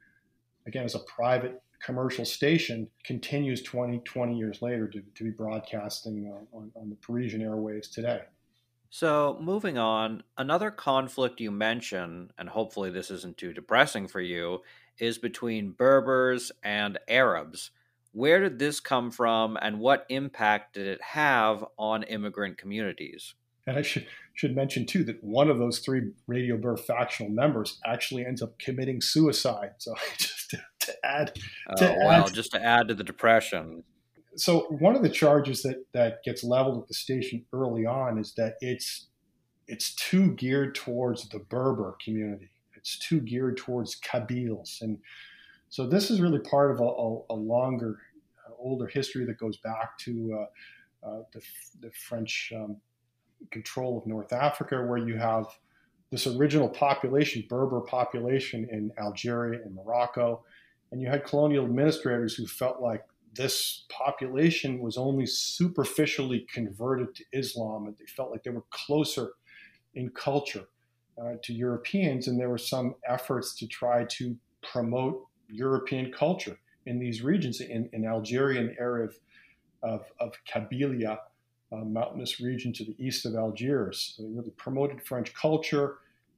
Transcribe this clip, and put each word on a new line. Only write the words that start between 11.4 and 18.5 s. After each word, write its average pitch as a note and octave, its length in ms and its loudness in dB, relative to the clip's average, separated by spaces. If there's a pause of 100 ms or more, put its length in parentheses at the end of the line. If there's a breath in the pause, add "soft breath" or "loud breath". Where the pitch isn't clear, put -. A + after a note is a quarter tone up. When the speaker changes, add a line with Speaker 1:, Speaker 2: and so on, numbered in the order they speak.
Speaker 2:
you A2 100 -2
mention, G2+ 880 -2
and F2 100 -12
hopefully G2+ 420 -2
this F#2 200 -6
isn't F2+ 260 -10
too F2 160 -8
depressing A2 540 4
for F#2+ 140 -8
you, F2 420 -4 (360 soft breath)
is A#2 200 -2
between A2 540 -4
Berbers B2+ 800 4 (120)
and G#2 360 -2 (100)
Arabs. F#2 640 2 (400)
Where D3 280 6
did F3+ 180 2